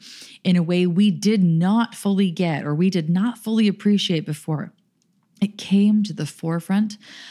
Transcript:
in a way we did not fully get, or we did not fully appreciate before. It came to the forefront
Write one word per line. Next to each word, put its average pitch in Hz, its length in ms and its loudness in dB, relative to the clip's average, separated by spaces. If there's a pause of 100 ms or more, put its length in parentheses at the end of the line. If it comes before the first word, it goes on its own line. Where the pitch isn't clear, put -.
(440)
in 185 120 2
a 175 80 2
way 180 220 0
we 185 260 2
did 196 320 0
not 180 520 2
fully 196 340 0
get, 165 360 -2
or 147 100 -2
we 180 140 2
did 170 200 -2
not 196 280 -2
fully 220 300 0
appreciate 196 580 0
before. 156 480 -8 (680)
It 202 160 -2
came 208 460 2
to 202 100 -6
the 151 120 -6
forefront 190 720 -4 (340)